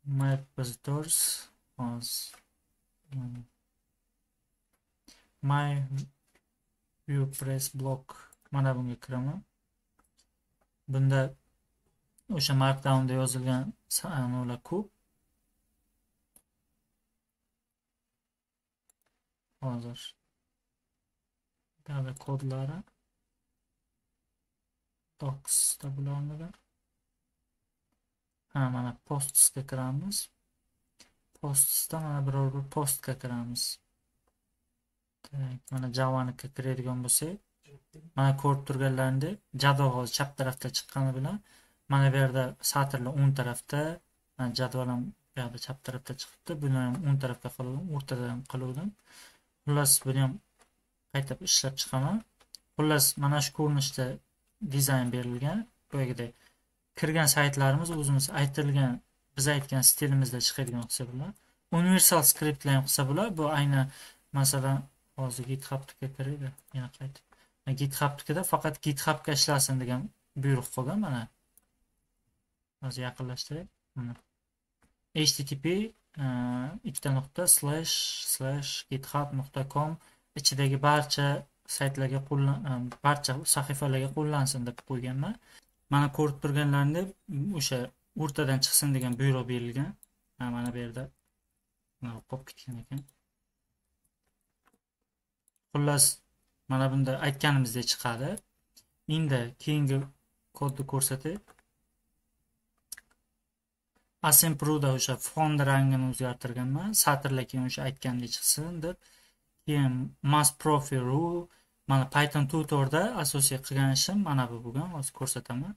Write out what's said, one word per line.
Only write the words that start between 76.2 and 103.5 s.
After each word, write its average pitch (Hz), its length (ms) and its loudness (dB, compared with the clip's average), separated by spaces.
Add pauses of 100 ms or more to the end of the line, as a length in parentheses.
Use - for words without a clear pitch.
e, - 20 -2 (640)
ikkita 139 280 -4
nuqta, 139 260 -4 (140)
slash, 151 380 0 (380)
slash, 139 380 -4 (200)
github 139 360 -2 (120)
nuqta 135 220 -6 (120)
com 151 180 0 (480)
ichidagi 139 380 2 (100)
barcha 147 400 4 (500)
saytlarga 139 420 0 (100)
qo'llan-, 139 400 2
e, - 20 -2 (340)
barcha 143 280 2 (220)
sahifalarga 135 600 0
qo'llansin 143 500 0
deb 120 100 -10 (120)
qo'yganman. 131 460 -4 (580)
Mana 143 140 6 (100)
ko'rib 147 260 2
turganlaringdek, 143 640 2 (520)
o'sha 135 200 0 (440)
o'rtadan 143 420 0
chiqsin - 300 4
degan 123 240 0
buyruq 131 320 4
berilgan. 123 400 -2 (460)
Ha, 123 60 -6 (120)
mana 120 180 -2
bu 123 100 -8
yerda. 120 200 -10 (1000)
Mana 117 280 -10
qolib 135 200 -10
ketgan - 340 -12
ekan. 135 180 -8 (2750)
Xullas, 143 340 4 (640)
mana 131 200 2
bunda 135 220 2 (140)
aytganimizdek 135 640 2
chiqadi. 123 380 -2 (840)
Endi 143 260 2 (220)
keyingi 143 340 2 (600)
kodni 139 340 -4
ko'rsatay. 135 440 -2 (3000)